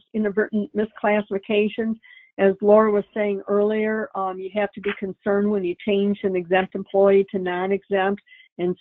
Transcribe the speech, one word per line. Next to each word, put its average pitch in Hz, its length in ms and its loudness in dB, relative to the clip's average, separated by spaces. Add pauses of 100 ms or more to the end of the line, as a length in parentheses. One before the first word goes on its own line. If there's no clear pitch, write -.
(140)
inadvertent 208 640 -2
misclassifications. 214 1200 -2 (420)
As 196 240 4
Laura 214 280 6
was 208 140 0 (100)
saying 202 340 -2
earlier, 214 680 0
um, 190 240 -6
you 190 160 -10
have 202 180 -2
to 202 80 -14
be 202 180 -4
concerned 202 520 -2
when 202 140 -2
you 175 100 -2 (120)
change 202 360 0
an 190 140 0
exempt 185 380 0
employee 196 560 4
to 196 80 -4
non-exempt 190 840 -2 (360)
and 180 220 -2